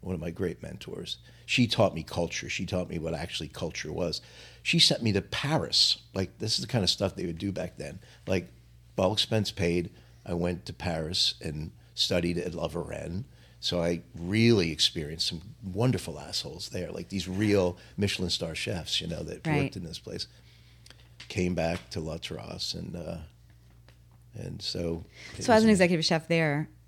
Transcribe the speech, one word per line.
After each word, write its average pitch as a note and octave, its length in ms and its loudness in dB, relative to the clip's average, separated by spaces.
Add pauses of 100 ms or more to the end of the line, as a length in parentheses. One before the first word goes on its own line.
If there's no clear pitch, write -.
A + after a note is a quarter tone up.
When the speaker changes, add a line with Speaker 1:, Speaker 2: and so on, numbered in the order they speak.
Speaker 1:
one F#2 120 -4
of D#2+ 80 -4
my E2+ 80 -6
great E2+ 320 -4
mentors. - 560 -10 (300)
She B2+ 180 6
taught G#2+ 300 4
me E2 80 -6
culture. - 440 -4
She - 200 -4
taught F2+ 240 -2
me E2 80 -4
what D#2+ 160 -4
actually D#2 340 -6
culture - 420 -8
was. F2 300 -2 (400)
She - 160 2
sent - 240 6
me A2+ 120 4
to F#2+ 100 4
Paris. - 760 2 (160)
Like, F#2+ 240 -2
this A2 220 0
is - 20 -4
the A#2 60 -8
kind A2+ 160 2
of F2+ 80 4
stuff G2 240 2
they F#2+ 100 -4
would E2 140 -4
do G2 120 -2
back F2 260 -6
then. D2 200 -8 (300)
Like, F#2+ 220 0 (500)
all F#2+ 140 6
expense G#2+ 360 2
paid, E2+ 400 0 (380)
I F2 80 -4
went F2 320 -2
to F2 60 -10
Paris D#2+ 680 -2
and D2+ 300 -6 (240)
studied F2 420 2
at E2+ 160 -4
La E2 140 -2
Varenne. D#2 560 -6 (360)
So F2 220 0
I E2+ 200 2 (120)
really G2 580 6
experienced D#2 560 -2
some D#2+ 140 -6 (220)
wonderful F#2+ 560 0
assholes D2 500 -8
there, F2 220 -6
like F2 180 -10
these F2+ 180 -4
real F#2+ 500 4 (200)
Michelin G2 320 0
star E2 240 -4
chefs, F2 480 -4
you E2+ 60 -6
know, E2 160 -6
that - 240 -8
Speaker 2:
Right. D3 160 2
Speaker 1:
worked C3+ 120 -4
in F2+ 100 -8
this - 120 -10
place. - 300 -8 (1000)
Came F2+ 260 0
back E2 340 -2
to - 100 -6
La D#2+ 180 -6
Terrasse, - 580 -8
and, E2+ 200 -8
uh, E2+ 220 -8 (1200)
and - 260 -10
so E2+ 440 -4 (320)
it G3 60 -8
Speaker 2:
So B3 100 6
as A3 40 10
Speaker 1:
was A3 60 8
Speaker 2:
an A3+ 60 8
Speaker 1:
a G#3+ 40 10
Speaker 2:
executive F3 320 6
chef D#3+ 220 2
there D#3 420 2 (180)